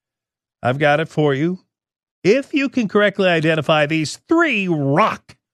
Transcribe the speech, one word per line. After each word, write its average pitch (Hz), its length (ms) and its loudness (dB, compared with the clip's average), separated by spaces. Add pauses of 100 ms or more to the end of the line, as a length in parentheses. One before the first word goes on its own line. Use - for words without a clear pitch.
(640)
I've 127 160 -2
got 147 200 2
it 160 100 -4
for 147 260 0
you. 165 240 -2 (680)
If 254 300 0
you 277 160 0
can 233 180 -2
correctly 202 400 0
identify 160 560 0
these 156 320 -4 (120)
three 302 380 0
rock 151 680 -2 (180)